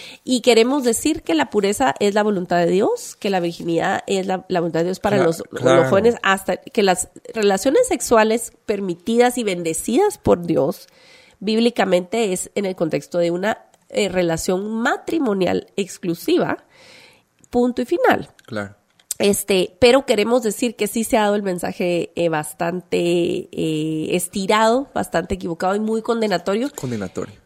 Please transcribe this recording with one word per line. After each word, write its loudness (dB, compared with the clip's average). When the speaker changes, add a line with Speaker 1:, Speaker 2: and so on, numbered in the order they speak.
Speaker 1:
y 0
queremos 4
decir 0
que -2
la 0
pureza 0
es 2
la 4
voluntad 0
de 4
Dios, 0
que -4
la 0
virginidad -2
es -2
la, -4
la 0
voluntad 0
de 0
Dios -4
para 0
Speaker 2:
Cla-, 2
Speaker 1:
los, 0
Speaker 2:
claro. 2
Speaker 1:
los 0
jóvenes, 4
hasta 0
que -2
las 2
relaciones 2
sexuales 2
permitidas 0
y -4
bendecidas 0
por 0
Dios 0
bíblicamente 0
es -8
en -2
el -4
contexto -2
de 2
una, -2
eh, 0
relación -2
matrimonial -2
exclusiva, -2
punto 0
y -4
final. 0
Speaker 2:
Claro. -8
Speaker 1:
Este, 0
pero 6
queremos 2
decir -4
que -4
sí -4
se 0
ha 4
dado 2
el -2
mensaje, -4
eh, 0
bastante, -4
eh, -4
estirado, 0
bastante -4
equivocado -4
y -2
muy -2
condenatorio. -2
Speaker 2:
Condenatorio. -8